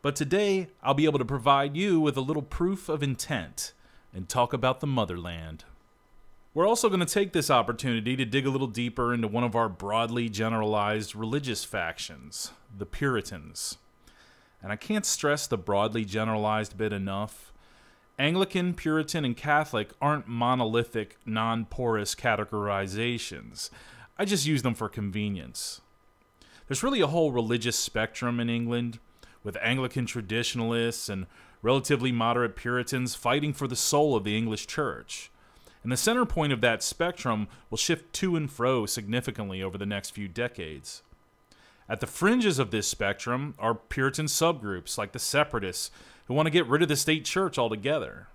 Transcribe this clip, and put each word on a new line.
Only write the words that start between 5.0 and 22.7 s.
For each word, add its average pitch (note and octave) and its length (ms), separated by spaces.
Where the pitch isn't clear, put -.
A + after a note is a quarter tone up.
We're F3 140
also A3+ 200
gonna F#3 160
take G3+ 300
this D#3 160
opportunity A#2 640
to C3 80
dig C3 220
a C#3 40
little C3+ 180
deeper A#2+ 440
into A#2 160
one A#2 160
of A2+ 100
our A#2 140
broadly A2+ 600
generalized G#2+ 840
religious A2+ 500
factions, E2 880
the G2 120
Puritans. G#2 920
And G2 100
I G#2+ 40
can't G#3 280
stress D3 420
the A#2 120
broadly G#2 480
generalized G#2+ 720
bit G#2+ 140
enough. G2 600
Anglican, F3+ 540
Puritan, D#3 500
and B2 120
Catholic D3 540
aren't C#3+ 240
monolithic, A#2 1000
non-porous A2+ 920
categorizations. G#2 1500